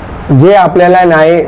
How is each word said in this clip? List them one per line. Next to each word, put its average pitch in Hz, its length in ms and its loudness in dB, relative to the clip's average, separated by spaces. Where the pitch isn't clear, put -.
जे 180 140 2
आपल्याला 180 500 0
न्याय 165 440 0